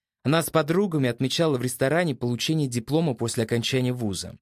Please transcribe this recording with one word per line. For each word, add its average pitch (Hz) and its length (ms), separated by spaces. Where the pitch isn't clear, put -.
Она 156 180
с - 80
подругами 160 600
отмечала 135 480
в 120 40
ресторане 135 540
получение 131 520
диплома 135 460
после 117 300
окончания 123 480
вуза. 101 500